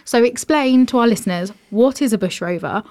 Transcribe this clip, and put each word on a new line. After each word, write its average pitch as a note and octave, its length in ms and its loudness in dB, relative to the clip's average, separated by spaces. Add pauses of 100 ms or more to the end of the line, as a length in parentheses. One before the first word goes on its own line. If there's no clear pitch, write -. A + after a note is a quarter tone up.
So A#3 180 2
explain C4 640 2
to B3 140 0
our A#3 80 4
listeners, F#3 440 -2 (200)
what B3+ 300 2
is B3+ 120 0
a A3 40 0
bush F#3 220 -4
rover? F3 520 -4